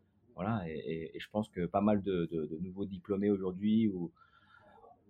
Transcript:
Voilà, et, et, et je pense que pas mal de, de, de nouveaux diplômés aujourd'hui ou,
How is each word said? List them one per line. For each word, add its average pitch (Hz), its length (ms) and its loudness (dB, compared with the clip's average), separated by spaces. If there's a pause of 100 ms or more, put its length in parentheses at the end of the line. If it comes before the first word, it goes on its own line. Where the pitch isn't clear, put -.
(340)
Voilà, 95 340 -2
et, 80 80 -6
et, 80 400 -6
et - 40 -10
je - 100 -14
pense 107 180 -2
que 87 180 -2
pas 98 140 2
mal 104 220 4
de, 90 240 2
de, 80 200 -2
de 80 120 -6
nouveaux 92 260 -6
diplômés 98 460 0
aujourd'hui 101 580 2
ou, 90 220 -4 (1000)